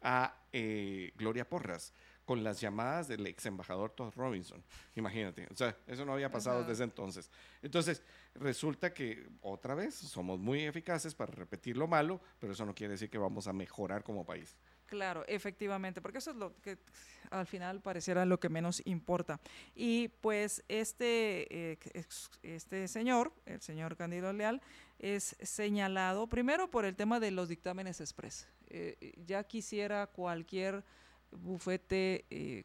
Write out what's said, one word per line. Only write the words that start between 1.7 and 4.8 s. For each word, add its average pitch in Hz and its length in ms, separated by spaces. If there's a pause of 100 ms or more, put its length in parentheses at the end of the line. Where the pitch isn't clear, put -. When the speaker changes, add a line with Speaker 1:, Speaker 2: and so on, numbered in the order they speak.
Speaker 1:
con 120 200
las 104 160
llamadas 120 480
del 107 180
ex - 200
embajador 95 460
Todd 113 240
Robinson. 107 460 (340)